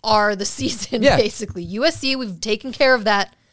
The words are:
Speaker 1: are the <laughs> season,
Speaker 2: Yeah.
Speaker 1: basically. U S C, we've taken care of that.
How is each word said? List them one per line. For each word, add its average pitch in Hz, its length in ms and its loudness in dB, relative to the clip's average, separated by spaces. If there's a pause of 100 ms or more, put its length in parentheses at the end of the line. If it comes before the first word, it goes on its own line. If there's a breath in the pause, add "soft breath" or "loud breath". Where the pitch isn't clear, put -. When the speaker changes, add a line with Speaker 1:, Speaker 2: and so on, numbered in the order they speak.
Speaker 1:
are 208 320 2
the 202 80 -6
<laughs> - 140 -4
season, 233 440 -2
Speaker 2:
Yeah. 262 140 6
Speaker 1:
basically. 190 460 -2
U 196 220 -4
S 330 140 0
C, 269 160 -2
we've 208 240 -8
taken 220 320 -4
care 262 240 4
of 220 100 -4
that. 202 300 0 (180)